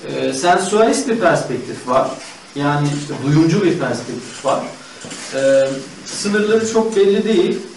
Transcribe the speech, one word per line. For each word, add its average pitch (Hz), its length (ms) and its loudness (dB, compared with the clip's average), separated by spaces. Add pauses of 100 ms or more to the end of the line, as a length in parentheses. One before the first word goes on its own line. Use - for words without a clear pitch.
E, 131 260 -4
sensüalist 202 760 2
bir 226 100 0
perspektif 143 680 -2
var. - 220 0 (440)
Yani 147 340 0 (120)
işte - 140 -10 (120)
duyumcu 165 380 4
bir 156 140 2
perspektif - 640 -6
var. 135 180 0 (720)
E, 135 340 4 (380)
sınırları 214 680 0
çok 220 240 2
belli 202 280 4
değil. - 340 2 (180)